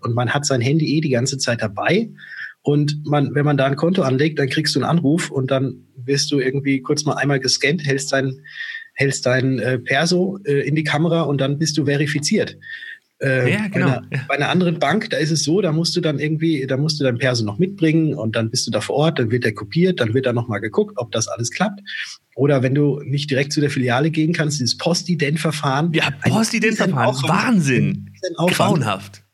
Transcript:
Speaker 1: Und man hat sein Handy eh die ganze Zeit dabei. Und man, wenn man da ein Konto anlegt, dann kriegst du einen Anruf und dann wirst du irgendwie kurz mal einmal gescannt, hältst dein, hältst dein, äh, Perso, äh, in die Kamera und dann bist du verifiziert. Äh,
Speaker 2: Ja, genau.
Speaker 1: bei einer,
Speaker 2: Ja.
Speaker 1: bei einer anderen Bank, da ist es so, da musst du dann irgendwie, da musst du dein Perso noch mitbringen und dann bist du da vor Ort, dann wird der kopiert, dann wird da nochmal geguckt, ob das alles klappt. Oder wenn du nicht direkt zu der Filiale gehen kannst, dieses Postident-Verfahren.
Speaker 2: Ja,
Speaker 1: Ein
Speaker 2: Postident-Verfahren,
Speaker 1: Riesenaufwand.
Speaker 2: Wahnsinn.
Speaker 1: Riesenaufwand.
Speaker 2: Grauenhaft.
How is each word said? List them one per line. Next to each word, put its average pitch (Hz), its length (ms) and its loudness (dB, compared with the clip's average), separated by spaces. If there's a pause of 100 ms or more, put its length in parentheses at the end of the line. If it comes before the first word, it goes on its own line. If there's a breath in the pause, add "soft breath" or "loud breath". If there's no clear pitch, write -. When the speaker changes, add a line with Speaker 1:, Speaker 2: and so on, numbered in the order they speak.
Speaker 1:
Und 120 140 -4
man 120 140 0
hat 143 160 -2
sein 131 160 2
Handy 147 380 2
eh - 20 2
die 156 80 -2
ganze 123 300 0
Zeit 117 240 -2
dabei. 120 480 0 (500 loud breath)
Und 147 460 0
man, 143 280 0
wenn 143 120 2
man 147 100 2
da 135 80 2
ein 139 120 0
Konto 180 260 2
anlegt, 139 360 0
dann 139 120 0
kriegst 156 240 -2
du 139 60 2
einen 117 100 -2
Anruf 165 400 2
und 127 200 -2
dann 135 360 -2 (100)
wirst 139 340 -2
du 143 80 2
irgendwie 135 420 0
kurz 147 260 -2
mal 156 80 0
einmal 143 260 0
gescannt, 147 460 0
hältst 139 260 -2
dein, 135 220 0 (600 loud breath)
hältst 135 320 0
dein, 127 320 2
äh, 123 200 0
Perso, 175 680 0
äh, 143 220 0
in 143 100 0
die 156 80 0
Kamera 165 380 2
und 139 180 0
dann 143 180 0
bist 156 180 0
du 147 100 2
verifiziert. 147 680 0 (640 loud breath)
Äh, 131 320 2
Speaker 2:
Ja, 208 140 0
genau. - 200 0
Speaker 1:
bei 135 60 4
einer, 113 200 -4
Speaker 2:
Ja. 127 160 -4
Speaker 1:
bei 139 80 0
einer 143 120 0
anderen 170 300 2
Bank, 165 320 0
da 131 60 -2
ist 151 140 0
es 156 120 0
so, 170 180 2
da 170 120 2
musst 165 240 0
du 175 40 0
dann 151 180 0
irgendwie, 151 480 0
da 131 100 0
musst 147 240 -2
du 139 40 0
dein 120 140 2
Perso 123 260 0
noch 101 140 -4
mitbringen 160 560 2
und 110 220 -4
dann 113 140 -2
bist - 160 -4
du 120 40 -6
da 107 100 0
vor - 160 -4
Ort, 156 220 2
dann 117 120 0
wird 123 140 0
der 107 100 0
kopiert, 170 460 0
dann 110 140 0
wird 131 120 2
da 123 60 2
nochmal 113 280 -2
geguckt, - 380 -2
ob 117 120 -6
das 113 160 -2
alles - 240 -6
klappt. 202 300 -2 (540 loud breath)
Oder 139 280 2
wenn 131 120 2
du 147 300 2
nicht 143 260 -4
direkt 139 220 0
zu 156 80 0
der 147 100 2
Filiale 135 400 2
gehen 156 220 2
kannst, 147 280 0
dieses 117 160 0
Postident-Verfahren. 156 1200 0
Speaker 2:
Ja, 147 160 0 (100)
Speaker 1:
Ein - 100 4
Speaker 2:
Postident-Verfahren, 208 760 2
Speaker 1:
Riesenaufwand. 156 340 0
Speaker 2:
Wahnsinn. 135 720 2
Speaker 1:
Riesenaufwand. 175 540 0
Speaker 2:
Grauenhaft. 110 540 -2 (120)